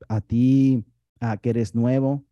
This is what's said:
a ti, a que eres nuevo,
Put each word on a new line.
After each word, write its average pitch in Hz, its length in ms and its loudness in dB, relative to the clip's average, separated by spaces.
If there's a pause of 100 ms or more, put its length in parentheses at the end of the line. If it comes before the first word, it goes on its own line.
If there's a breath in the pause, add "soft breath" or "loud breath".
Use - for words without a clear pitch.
a 107 140 -4
ti, 131 640 2 (340)
a 113 180 -4
que 120 120 -4
eres 113 240 -2
nuevo, 135 580 0